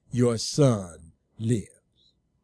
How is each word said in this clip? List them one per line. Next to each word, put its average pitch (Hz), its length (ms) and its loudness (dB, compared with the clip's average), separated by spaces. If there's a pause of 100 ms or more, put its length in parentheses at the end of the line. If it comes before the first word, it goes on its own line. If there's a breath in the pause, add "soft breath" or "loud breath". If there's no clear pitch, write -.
(120)
your 120 260 2
son 101 760 0 (260)
lives." - 760 -6 (300)